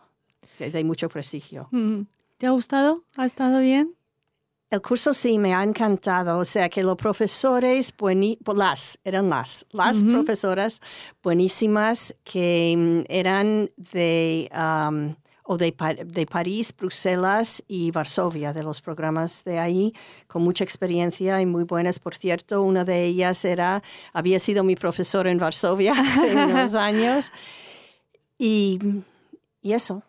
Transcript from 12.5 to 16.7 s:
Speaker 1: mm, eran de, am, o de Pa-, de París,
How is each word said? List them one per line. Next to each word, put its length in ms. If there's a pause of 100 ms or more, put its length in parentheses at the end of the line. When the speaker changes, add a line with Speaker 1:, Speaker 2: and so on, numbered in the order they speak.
Speaker 1:
mm, 220 (120)
eran 640
de, 760
am, 640 (260)
o 160
de 140
Pa-, 220
de 300
París, 540